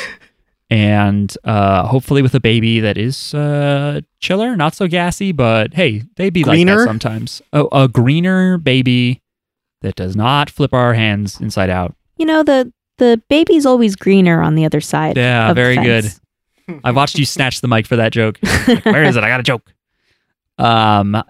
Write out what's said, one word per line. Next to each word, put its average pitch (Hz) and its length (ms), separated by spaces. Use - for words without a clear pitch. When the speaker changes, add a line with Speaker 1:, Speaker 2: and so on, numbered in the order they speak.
Speaker 1:
And, 104 640
uh, 98 420
hopefully 135 340
with 131 140
a 127 60
baby 113 400
that 104 160
is, 117 360
uh, 147 680
chiller, 220 380
not 156 180
so 196 140
gassy, 175 420
but 113 420
hey, 117 300
they 190 120
be 175 140
like 131 40
that 165 180
Speaker 2:
Greener? 202 180
Speaker 1:
sometimes. 113 580
Oh, 143 180
a 135 160
greener 175 720
baby 127 640
that 95 140
does 95 220
not 131 320
flip - 240
our 123 220
hands 104 440
inside 101 300
out. 90 260
Speaker 3:
You 320 80
know, 311 180
the, 262 300
the 233 320
baby's 311 360
always 240 300
greener 180 460
on 160 140
the 160 100
other 156 160
side 156 340
Speaker 1:
Yeah, 123 340
Speaker 3:
of 107 60
the 123 60
Speaker 1:
very 123 160
good. 117 260
Speaker 3:
fence. 107 160
Speaker 1:
I 127 80
watched 139 260
you 151 80
snatch - 360
the 131 80
mic 113 180
for - 80
that 113 160
joke. 110 320
Speaker 3:
<laughs> - 240
Speaker 1:
Like, 208 160
"Where 156 220
is 135 100
it? 113 80
I 107 60
got 127 100
a 123 40
joke." 123 280
Um, 107 720